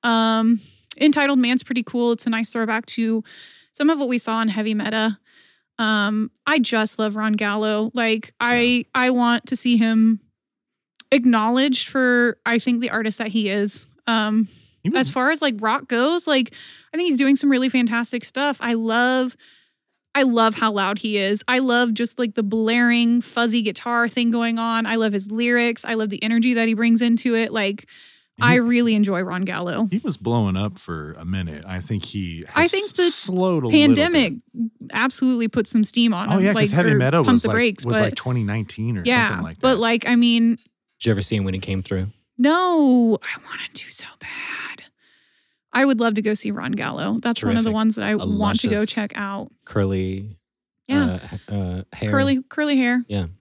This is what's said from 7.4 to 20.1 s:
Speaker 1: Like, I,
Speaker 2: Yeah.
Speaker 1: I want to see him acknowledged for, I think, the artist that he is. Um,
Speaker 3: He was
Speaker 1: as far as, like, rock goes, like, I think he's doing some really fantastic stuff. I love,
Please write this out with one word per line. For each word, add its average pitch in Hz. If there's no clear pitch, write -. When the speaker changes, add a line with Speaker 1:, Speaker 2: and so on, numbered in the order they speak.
Speaker 1:
Like, 226
I, 240
Speaker 2:
Yeah. 240
Speaker 1:
I 254
want 240
to 262
see 240
him 220
acknowledged 254
for, 247
I 233
think, 240
the 240
artist 220
that 220
he 208
is. 202
Um, 214
Speaker 3:
He 180
was 269
Speaker 1:
as 262
far 262
as, 320
like, 277
rock 233
goes, 285
like, 262
I 311
think 349
he's 269
doing 277
some 285
really 262
fantastic 233
stuff. 285
I 233
love, 247